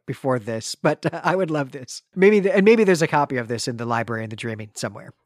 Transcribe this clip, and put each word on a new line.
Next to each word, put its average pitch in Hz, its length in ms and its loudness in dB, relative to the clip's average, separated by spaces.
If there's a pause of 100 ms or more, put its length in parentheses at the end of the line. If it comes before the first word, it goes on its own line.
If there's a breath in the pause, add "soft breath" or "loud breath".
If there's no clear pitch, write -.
before 131 320 -2
this, 113 360 -8
but, 151 380 -2
uh, 165 100 -10
I 170 140 0
would 185 140 -2
love 143 220 -4
this. 131 280 -16 (140)
Maybe, 202 260 6
the, 185 160 2
and 196 80 4
maybe 220 180 6
there's 185 200 4
a 160 40 4
copy 143 300 0
of 117 120 -4
this 120 200 -4
in 120 80 -6
the 117 80 -8
library 117 400 -4
in 110 60 -10
the 113 60 -10
Dreaming 110 360 -10
somewhere. 107 400 -10 (140)